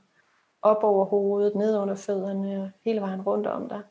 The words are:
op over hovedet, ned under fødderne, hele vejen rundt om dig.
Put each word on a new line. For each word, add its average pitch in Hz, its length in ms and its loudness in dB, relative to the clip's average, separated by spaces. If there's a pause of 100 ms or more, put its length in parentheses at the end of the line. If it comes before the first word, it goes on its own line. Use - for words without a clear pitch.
(640)
op 214 220 4
over 196 200 4
hovedet, 202 500 2
ned 208 240 2
under 196 160 -2
fødderne, 196 840 -4
hele 220 200 -2
vejen 190 220 -6
rundt 208 240 -2
om - 220 -4
dig. 208 220 -10